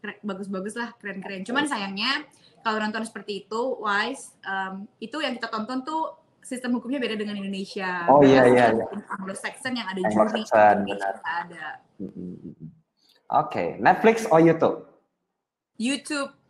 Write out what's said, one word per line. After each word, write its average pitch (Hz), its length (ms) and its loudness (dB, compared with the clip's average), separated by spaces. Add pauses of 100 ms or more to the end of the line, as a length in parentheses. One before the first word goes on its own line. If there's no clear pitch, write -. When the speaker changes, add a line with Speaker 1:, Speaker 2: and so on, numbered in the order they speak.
Speaker 1:
keren, 208 180 -12
bagus-bagus 196 540 -8
lah, 240 240 -6
keren-keren. 196 480 -10
Cuman 269 180 -2
sayangnya, 233 640 -4 (340)
kalau 220 200 -2
nonton 214 260 -2
seperti 202 400 -10
itu, 220 160 -4 (160)
Wise, 214 560 -4 (100)
um, 190 540 -8
itu 226 220 -10
yang 262 180 -4
kita 233 100 -8
tonton 226 380 -6
tuh 320 300 -4 (240)
sistem 247 360 -4
hukumnya 240 220 -4
beda 226 180 -4
dengan 208 220 -6
Indonesia. 190 720 -6
Speaker 2:
Oh, 139 120 8
iya, 135 240 8
Speaker 1:
Karena 123 60 8
Speaker 2:
iya, 123 180 8
Speaker 1:
sistem 113 320 0
Speaker 2:
iya. - 140 -10
Speaker 1:
Anglo-Saxon 196 600 -8
yang 226 120 -6
ada 190 140 -8
Speaker 2:
Anglo-Saxon, 107 320 2
Speaker 1:
juri, - 20 -4
di 110 80 -4
Indonesia 101 560 4
Speaker 2:
benar. 98 160 -4
Speaker 1:
nggak 165 300 -8
ada. 170 200 -16 (300)
Speaker 2:
Mm, - 80 -12
mm, 90 320 -12
mm, - 220 -18
mm. 80 120 -16 (640)
Oke, 113 320 0 (120)
Netflix 185 380 6 (120)
or 160 140 6
YouTube? 160 360 4 (1000)
Speaker 1:
YouTube. 277 560 -6 (180)